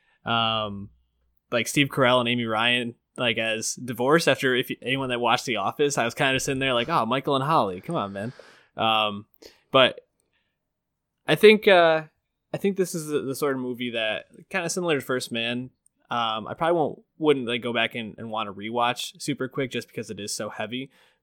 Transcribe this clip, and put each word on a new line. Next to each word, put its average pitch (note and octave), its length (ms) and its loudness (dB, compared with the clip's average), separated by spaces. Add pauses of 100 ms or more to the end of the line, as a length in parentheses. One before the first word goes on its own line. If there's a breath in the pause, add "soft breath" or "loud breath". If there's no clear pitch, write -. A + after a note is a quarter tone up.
(260)
um, A2 640 -2 (600)
like, A#2 180 0
Steve C#3+ 180 2
Carell B2+ 320 4
and A#2+ 100 -2
Amy A#2+ 160 0
Ryan, A#2 500 0 (220)
like, A#2 200 0
as A2+ 380 -4
divorced B2+ 520 2
after, C3 280 2
if B2+ 140 -2 (120)
anyone C3+ 280 -4
that A#2+ 100 -2
watched A#2+ 260 2
The A#2+ 120 -2
Office, B2+ 400 0
I A#2+ 80 2
was A#2 80 -4
kinda C3+ 260 0
sitting C3+ 200 -4
there C3+ 140 0
like, A#2+ 160 0
"Oh, D#3+ 160 2
Michael C3+ 300 0
and C3+ 80 0
Holly, A#2 380 0
come E3+ 140 -6
on, G2+ 180 -4
man." G#2 180 -8 (460 loud breath)
Um, G#2+ 480 0 (460 loud breath)
but C3 280 6 (1300)
I D3+ 80 2
think, G#3+ 320 8
uh, E3 360 6 (500)
I - 40 -4
think G3 200 -2
this F3+ 180 -2
is D#3 120 -8
the, D3 140 0
the C3 140 -4
sort C#3 200 -2
of C3 60 -6
movie B2 300 -6
that, A2 340 -4 (240)
kinda E3+ 200 -4
similar E3+ 300 -2
to B2 60 -10
First B2+ 260 -4
Man, A#2+ 380 -4 (400)
um, A2+ 380 -4
I - 60 -10
probably E3+ 240 0
won't, C#3+ 220 -2 (180)
wouldn't, C#3+ 300 4
like, A#2+ 140 -2
go A#2+ 120 -4
back A2+ 220 0
and, A2+ 220 -10
and A2+ 120 -12
wanna G#2+ 240 -4
rewatch A#2+ 680 -4
super C3 260 -6
quick C3 240 -6
just A#2 160 -8
because A2+ 220 -12
it G2+ 100 -12
is G#2 140 -10
so G#2+ 160 -8
heavy, A#2+ 400 -10 (340 soft breath)